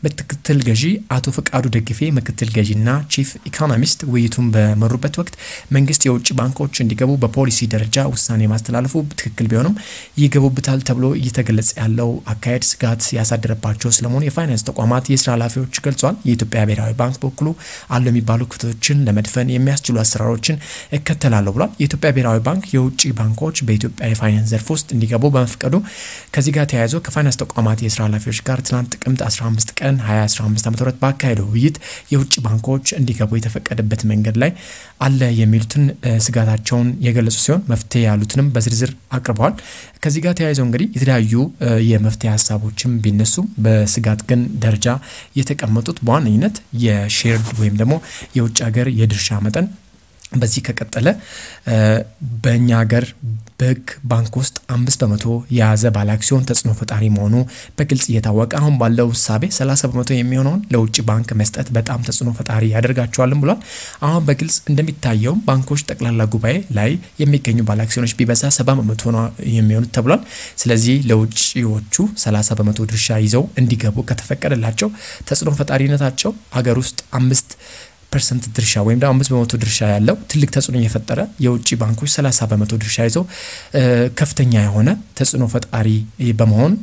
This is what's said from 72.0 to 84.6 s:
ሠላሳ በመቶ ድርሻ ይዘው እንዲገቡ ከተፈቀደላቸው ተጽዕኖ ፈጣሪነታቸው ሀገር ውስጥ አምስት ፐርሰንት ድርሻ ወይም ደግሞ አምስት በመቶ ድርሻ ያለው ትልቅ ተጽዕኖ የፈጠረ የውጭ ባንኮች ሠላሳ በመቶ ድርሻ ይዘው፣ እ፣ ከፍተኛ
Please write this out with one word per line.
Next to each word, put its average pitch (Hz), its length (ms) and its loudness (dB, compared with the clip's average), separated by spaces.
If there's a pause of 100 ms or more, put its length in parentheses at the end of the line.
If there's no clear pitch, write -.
ሠላሳ 107 380 0
በመቶ 107 320 0
ድርሻ 110 340 -2
ይዘው 110 240 2 (120)
እንዲገቡ 113 400 2 (100)
ከተፈቀደላቸው 123 840 -2 (320)
ተጽዕኖ 151 340 -2
ፈጣሪነታቸው 143 760 0 (200)
ሀገር 123 260 0
ውስጥ - 200 -2 (180)
አምስት 131 340 2 (560)
ፐርሰንት 127 420 -2
ድርሻ 110 320 0
ወይም 113 180 4
ደግሞ 139 120 2
አምስት 131 200 4
በመቶ 120 260 0
ድርሻ 110 220 0 (100)
ያለው 107 280 2 (100)
ትልቅ 143 240 2
ተጽዕኖ 131 280 0
የፈጠረ 117 420 -2 (200)
የውጭ 123 360 2
ባንኮች 113 340 0
ሠላሳ 131 380 0
በመቶ 104 300 0
ድርሻ 107 240 -4
ይዘው፣ 117 220 0 (500)
እ፣ 143 80 4 (320)
ከፍተኛ 127 460 2